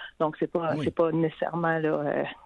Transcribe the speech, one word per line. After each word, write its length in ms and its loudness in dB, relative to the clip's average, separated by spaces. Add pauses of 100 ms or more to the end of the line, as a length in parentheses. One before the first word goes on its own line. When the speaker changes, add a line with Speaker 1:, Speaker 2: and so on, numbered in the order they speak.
(220)
Speaker 1:
Donc, 180 0
c'est 100 0
pas, 260 0
Speaker 2:
Oui. 100 -2
Speaker 1:
c'est 100 -2
pas 160 4
nécessairement, 680 0
là, 100 0
euh, 340 0 (220)